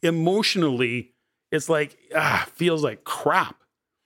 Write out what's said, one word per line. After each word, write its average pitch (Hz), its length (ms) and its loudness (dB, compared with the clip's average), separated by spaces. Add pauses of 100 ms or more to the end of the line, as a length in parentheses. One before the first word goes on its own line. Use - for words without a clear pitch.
emotionally, 160 1080 0 (400)
it's 156 160 -2
like, 151 280 0 (180)
ah, - 400 0
feels 165 280 0
like 127 220 -4
crap. - 500 0 (520)